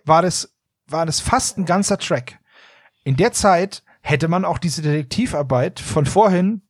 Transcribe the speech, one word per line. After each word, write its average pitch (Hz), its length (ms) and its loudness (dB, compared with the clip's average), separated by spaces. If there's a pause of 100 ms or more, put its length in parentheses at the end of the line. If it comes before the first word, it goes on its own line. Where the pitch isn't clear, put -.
war 160 180 4
das, - 320 -4 (320)
war 160 180 -2
das 160 140 -4
fast - 400 -2
ein 190 60 -2
ganzer 190 340 0
Track. - 400 -6 (640)
In 135 140 0
der 208 160 2
Zeit 180 500 2 (180)
hätte 151 280 0
man 180 160 0
auch 175 140 -2
diese 160 240 -4
Detektivarbeit 147 1000 -2
von - 260 -2
vorhin, 190 640 2